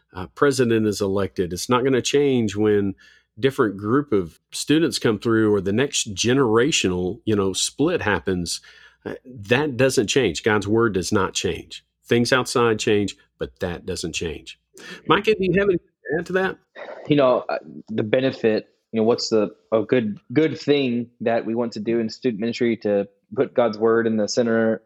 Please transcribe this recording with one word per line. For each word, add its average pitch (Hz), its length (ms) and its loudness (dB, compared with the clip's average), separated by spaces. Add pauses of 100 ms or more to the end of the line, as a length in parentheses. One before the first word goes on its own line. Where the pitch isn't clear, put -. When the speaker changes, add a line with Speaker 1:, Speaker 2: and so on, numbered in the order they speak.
(120)
Speaker 1:
uh, 92 160 -12
president 120 580 2
is 104 160 -2
elected. 98 500 -2
It's - 160 -8
not 123 160 2
gonna 131 160 2
change 127 560 0
when 104 380 2 (440)
different 117 380 0
group 117 360 -2
of 90 280 -2 (100)
students 151 480 0
come 110 200 0
through 110 360 2
or 101 60 0
the 95 140 -2
next 117 400 -2
generational, 110 1120 0
you 107 100 0
know, 95 160 0
split 156 480 -2
happens. 95 640 -2 (440)
Uh, 107 80 -8 (100)
that 123 520 -2
doesn't 123 320 2
change. 110 340 0
God's 107 240 2
word 113 260 2
does 90 200 -2
not 95 200 2
change. - 540 -6 (180)
Things 120 280 2
outside 117 460 2
change, 104 380 0 (220)
but - 220 -10
that 87 260 -6
doesn't 87 260 -6
change. - 480 -10 (460)
Micah, 202 280 2
do 190 100 -4
you 180 160 2
have 202 80 0
anything 180 180 0
to - 320 -6
add 175 80 -6
to 185 80 -10
that? 185 240 -2 (500)
Speaker 2:
You 147 80 4
know, 127 320 4
uh, - 100 -2 (300)
the 110 140 -4
benefit, 113 640 0 (240)
you 113 80 0
know, 110 40 4
what's 117 240 0
the, 107 260 0 (180)
a 110 100 2
good, 107 360 0 (140)
good 143 260 2
thing 123 520 0 (100)
that 113 260 0
we 113 80 -4
want 117 180 -2
to 113 80 -8
do 113 200 0
in 113 100 -2
student 110 300 -4
ministry 117 380 0
to 101 300 0 (260)
put 127 200 -2
God's 113 240 0
word 113 280 2
in 110 100 0
the 104 120 0
center, 113 580 0